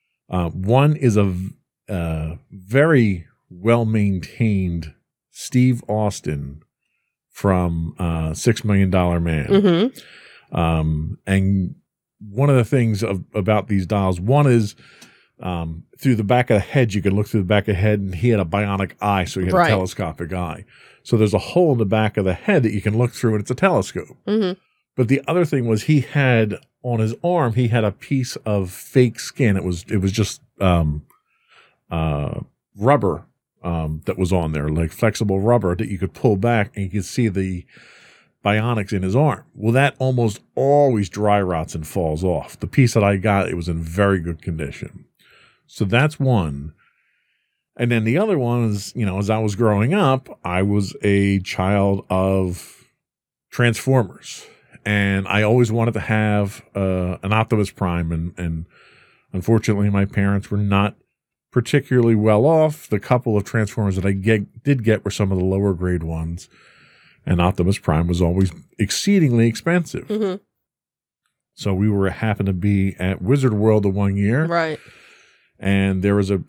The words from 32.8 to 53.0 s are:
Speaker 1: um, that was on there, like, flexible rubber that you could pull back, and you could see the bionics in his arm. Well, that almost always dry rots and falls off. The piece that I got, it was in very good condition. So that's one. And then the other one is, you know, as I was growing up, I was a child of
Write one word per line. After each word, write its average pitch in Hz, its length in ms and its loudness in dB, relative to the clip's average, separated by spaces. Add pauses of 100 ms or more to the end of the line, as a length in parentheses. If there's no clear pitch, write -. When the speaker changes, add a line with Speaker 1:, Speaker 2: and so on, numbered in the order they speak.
Speaker 1:
um, 80 420 -4
that 92 140 -4
was 90 140 0
on 82 200 0
there, 76 160 -4
like, 80 240 -2
flexible 104 480 -2
rubber 98 340 2
that - 140 -6
you 95 100 -8
could 92 160 -6
pull 107 220 0
back, 104 400 0
and 98 80 -4
you 90 60 -6
could 101 160 -4
see 117 220 -2
the 95 380 -6 (800)
bionics 107 480 -2
in 95 100 -2
his 95 140 0
arm. 135 280 0 (100)
Well, 113 180 -2
that 135 260 2
almost 123 420 -2 (140)
always 131 540 2
dry 104 320 0
rots 87 340 -4
and 78 120 -8
falls 80 360 -2
off. 85 380 -4
The 87 60 -8
piece 123 280 2
that 110 100 4
I 101 120 2
got, 98 320 0
it 87 60 -6
was 85 140 -6
in 82 120 -2
very 92 400 0
good 82 220 -8
condition. - 640 -10 (600)
So - 180 -4
that's 127 360 2
one. 80 540 -2 (1000)
And 120 140 0
then 113 140 2
the 123 140 2
other 202 200 0
one 120 320 0
is, 101 240 -6
you 120 120 -4
know, 95 120 -4
as 104 120 -2
I 110 80 0
was 107 180 -2
growing 110 380 2
up, 135 500 0
I 90 180 0
was 101 400 0
a 98 380 2
child 98 720 0
of 95 760 -2 (640)